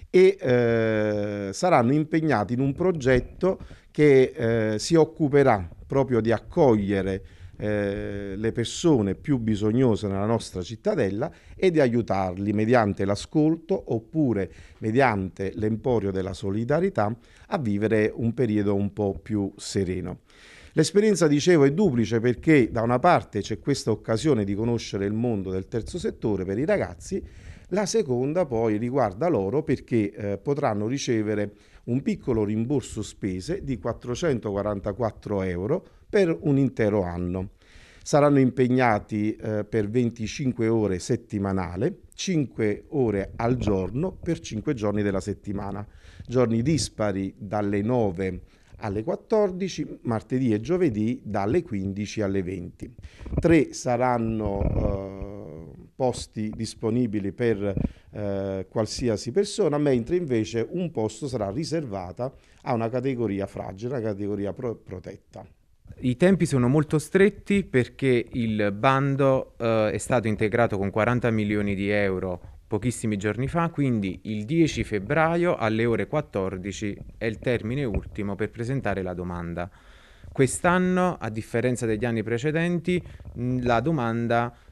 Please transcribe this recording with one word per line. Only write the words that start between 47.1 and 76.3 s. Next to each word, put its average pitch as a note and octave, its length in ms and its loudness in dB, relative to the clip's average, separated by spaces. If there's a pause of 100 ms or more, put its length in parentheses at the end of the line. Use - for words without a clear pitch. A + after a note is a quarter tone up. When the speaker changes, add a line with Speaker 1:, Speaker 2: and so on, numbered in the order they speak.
Speaker 1:
dalle G#2 420 -2
nove G2 600 -2 (340)
alle G#2+ 260 -4
quattordici, F#3 1000 -2
martedì A#2+ 500 0
e G#2 80 2
giovedì B2+ 640 0
dalle G#2+ 380 0
quindici G2 580 -6
alle G2 220 0
venti. F2+ 500 -10 (480)
Tre E3 320 4
saranno, A2+ 880 0
eh, G2 1300 -4
posti A#2 600 -4
disponibili G#2+ 800 -2
per, G2+ 420 0 (360)
eh, G2 580 -6
qualsiasi A2+ 640 -2
persona, F#3 480 0
mentre C#3 380 2
invece A#2 520 0
un E3+ 220 -4
posto A2+ 380 -4
sarà A2 220 -2
riservata A#2+ 800 -6 (320)
a C#3 120 -2
una A2+ 160 0
categoria A#2+ 560 -2
fragile, G2 460 -8
una B2+ 100 -4
categoria G2+ 500 -4
pro-, A#2 220 -6
protetta. F#2+ 720 -16 (540)
Speaker 2:
I B2+ 160 0
tempi F3+ 300 4
sono B2 200 2
molto D3+ 320 2
stretti G3 640 2
perché B2+ 720 2
il G#2+ 400 0
bando, C3+ 840 2
eh, A2+ 340 2
è G#2 60 -4
stato A#2 280 0
integrato A2 500 2
con G2 140 -2
quaranta A#2 400 2
milioni G#2 460 0
di G2 120 -2
euro F#2 520 -2 (260)
pochissimi A2 520 -2
giorni G#2+ 300 -2
fa, E3+ 200 -2
quindi A#2 540 -2
il G#2+ 240 -6
dieci D3 360 2
febbraio D#3 760 0
alle A2 280 0
ore A2 220 0
quattordici G2 880 -4 (220)